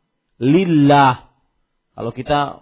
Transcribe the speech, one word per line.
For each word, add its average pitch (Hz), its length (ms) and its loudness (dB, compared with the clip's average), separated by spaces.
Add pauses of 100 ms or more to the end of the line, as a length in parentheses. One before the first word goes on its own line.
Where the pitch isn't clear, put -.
(400)
Lillah. 143 880 2 (680)
Kalau 113 160 -10
kita 143 280 -6 (220)